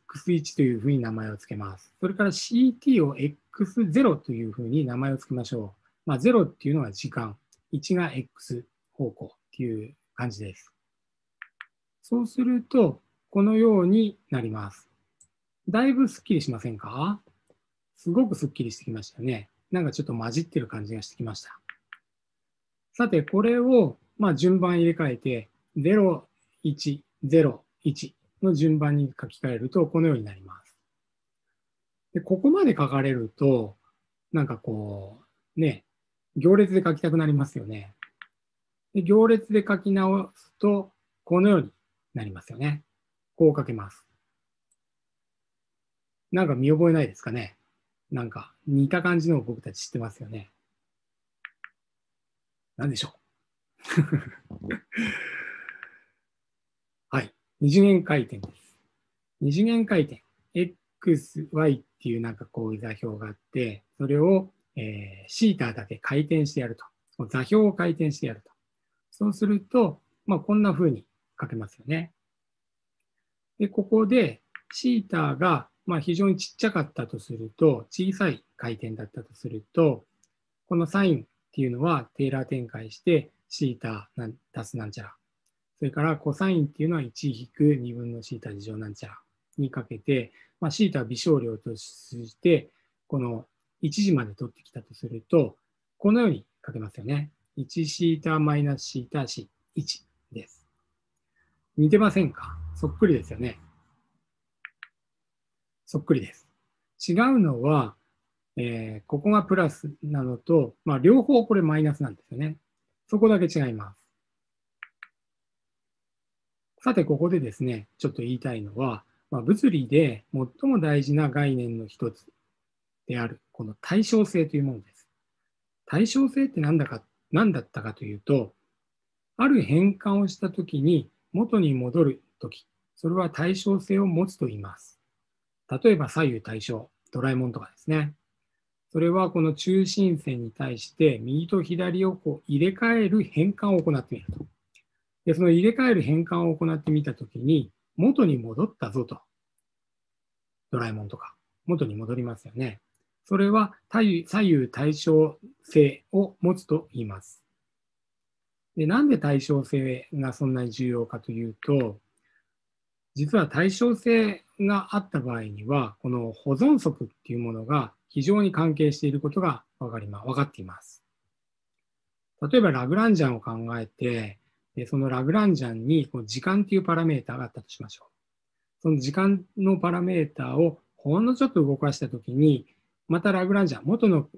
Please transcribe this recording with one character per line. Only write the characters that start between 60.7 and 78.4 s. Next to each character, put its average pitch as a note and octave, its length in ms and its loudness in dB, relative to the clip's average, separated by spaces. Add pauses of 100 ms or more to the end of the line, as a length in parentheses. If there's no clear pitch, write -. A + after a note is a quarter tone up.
Y D#3 220 2
っ C3 80 -8 (180)
て - 80 -8
い A#2 80 -2
う A#2 40 -4
な A#2 100 -6
ん G#2+ 60 -12
か - 100 -18
こ A2 220 -8
う A2 60 -6
い G#2 40 -10
う - 20 -12
座 A2 140 -10
標 G#2+ 240 -10
が G#2+ 100 -12
あ - 40 -12
っ - 40 -18 (160)
て、 A2+ 300 -6 (160)
そ C#3 80 -4
れ C#3+ 140 2
を、 F#3+ 320 4 (240)
え G2+ 500 -12
ー、 - 20 -20
シ A3 220 4
ー F3 80 0
タ A#2 140 -4
だ A2 140 -10
け - 100 -12
回 C#3+ 240 -2
転 D3+ 260 2
し D3 80 -8
て D3 60 -2
や A#2+ 80 -6
る A2+ 80 -10 (420)
と。 A#2 100 -6
座 - 160 -2
標 G#3+ 220 4
を G3+ 60 2
回 E3+ 180 -2
転 D#3 200 0
し C#3+ 100 -8
て C#3+ 80 -4
や A#2 60 -8
る G#2 80 -18
と。 - 80 -20 (600)
そ G#3 180 -2
う G3+ 40 0
す G3+ 140 -2
る G3+ 140 2
と、 G3 400 0 (260)
ま F#3+ 100 0
あ、 - 20 -2
こ - 160 -2
ん G#3 80 4
な G3+ 100 2
風 D#3 180 2
に A2 140 -6 (360)
書 - 60 -6
け A#2 100 -10
ま A2 120 -10
す - 80 -20
よ - 100 -20
ね。 E3 260 -6 (1500)
で、 G3+ 100 -2
こ G3 160 -2
こ A3 220 2
で、 F#3+ 360 2 (300)
シ B3 260 0
ー G3 100 -6
タ D3+ 280 -2
が、 D#3 320 0 (160)
ま F3 120 -2
あ、 D3+ 40 -2
非 E3+ 140 -2
常 G3 140 2
に F#3+ 80 2
ち - 180 -10
っ - 20 -20
ち A3+ 100 -2
ゃ G#3+ 40 2
か F3+ 100 -2
っ D3 120 -6
た A#2 140 -8
と - 120 -12
す - 140 -14
る A2 240 -12
と、 C3+ 340 2
小 F#3+ 220 -2
さ F#3+ 180 0
い A2+ 140 -8 (120)